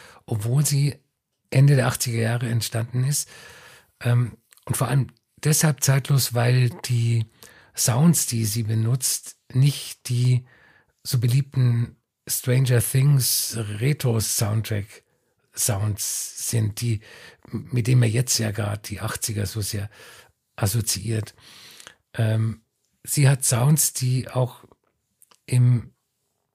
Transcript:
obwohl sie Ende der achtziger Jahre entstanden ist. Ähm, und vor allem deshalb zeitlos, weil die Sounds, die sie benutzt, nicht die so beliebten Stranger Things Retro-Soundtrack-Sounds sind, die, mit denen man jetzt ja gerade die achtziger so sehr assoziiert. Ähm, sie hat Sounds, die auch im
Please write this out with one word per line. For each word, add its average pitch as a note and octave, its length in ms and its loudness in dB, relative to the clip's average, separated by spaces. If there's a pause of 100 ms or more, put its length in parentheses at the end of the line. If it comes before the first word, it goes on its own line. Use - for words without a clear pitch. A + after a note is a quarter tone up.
(260)
obwohl A#2+ 400 -2
sie C#3+ 300 0 (540)
Ende C#3 260 6
der B2 120 2
achtziger A#2 320 -4
Jahre A#2 300 0
entstanden A#2 560 -2
ist. C#3+ 240 -2 (720)
Ähm, A#2+ 360 0 (280)
und B2+ 120 -4
vor A2+ 120 -2
allem C3 180 0 (360)
deshalb D3+ 400 2
zeitlos, C3+ 500 2
weil B2 360 4 (160)
die A#2 400 0 (500)
Sounds, C#3 500 2
die A2+ 200 -2
sie A2 180 -2
benutzt, A2+ 720 -2 (160)
nicht - 560 0
die B2 360 2 (580)
so - 160 -2
beliebten B2 760 0 (320)
Stranger B2 540 2
Things C3+ 720 2 (240)
Retro-Soundtrack-Sounds - 2750 -4
sind, G#2+ 320 -2
die, A2+ 180 -2 (500)
mit B2 380 -4
denen B2+ 140 4
man A#2 80 4
jetzt B2 280 -2
ja A2 140 -2
gerade G#2 300 -6
die G2 180 -12
achtziger G#2 460 -6
so G#2+ 160 -6
sehr G2+ 280 -6 (680)
assoziiert. G#2+ 760 -4 (800)
Ähm, A2 500 -2 (400)
sie C#3 260 2
hat C#3 160 0
Sounds, C3 480 2
die B2+ 340 -2
auch - 380 -4 (800)
im B2 480 2 (600)